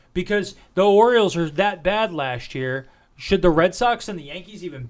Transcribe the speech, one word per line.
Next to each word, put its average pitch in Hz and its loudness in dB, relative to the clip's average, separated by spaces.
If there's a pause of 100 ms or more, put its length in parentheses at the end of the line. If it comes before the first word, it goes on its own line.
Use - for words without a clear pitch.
(140)
Because 180 -4 (180)
the 185 2
Orioles 214 6
are 165 -2
that 185 -2
bad 208 0
last 131 -6
year. 131 -6 (260)
Should - -2
the 175 6
Red 165 2
Sox 240 -2
and 190 -8
the 147 -14
Yankees 180 -16
even 135 -12